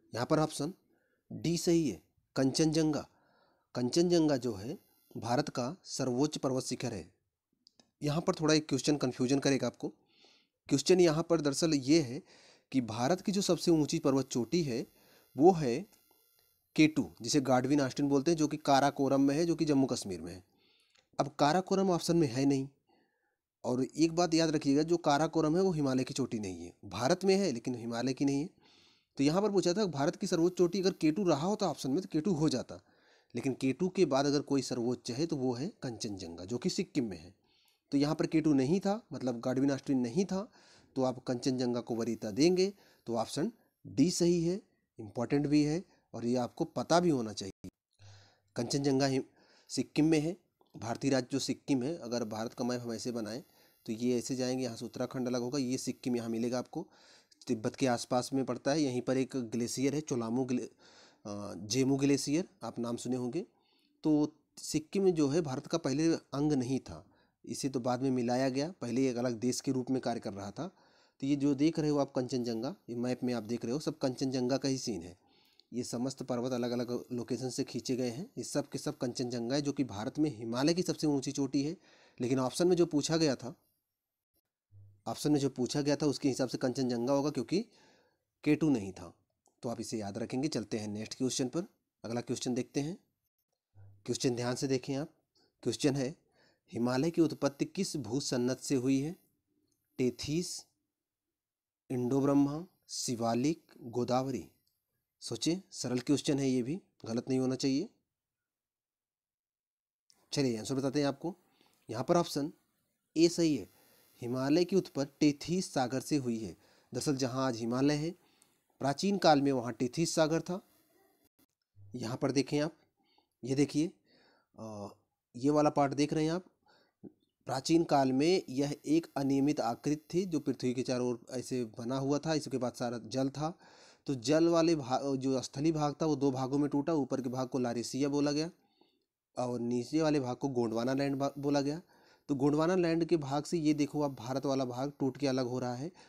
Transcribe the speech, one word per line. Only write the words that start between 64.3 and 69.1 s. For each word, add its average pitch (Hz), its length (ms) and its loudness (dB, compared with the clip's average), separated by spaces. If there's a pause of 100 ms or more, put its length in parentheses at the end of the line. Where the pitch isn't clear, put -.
सिक्किम 190 520 0
जो 156 180 4
है 151 140 2
भारत 147 260 -6
का 170 100 0
पहले 156 360 2
अंग 147 400 0
नहीं 127 260 0
था, - 260 -12 (400)
इसे - 240 -4
तो 135 100 -2
बाद 123 220 0
में 135 100 2
मिलाया 127 380 0
गया, 139 320 -2
पहले 127 280 0
एक 117 80 -2